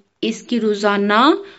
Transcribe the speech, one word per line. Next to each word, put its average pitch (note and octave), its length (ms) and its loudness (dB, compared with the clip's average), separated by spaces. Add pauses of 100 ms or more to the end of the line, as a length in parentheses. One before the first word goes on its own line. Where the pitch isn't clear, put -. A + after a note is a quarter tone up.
(220)
इसकी A3+ 360 -4
रोजाना G#3 840 0 (140)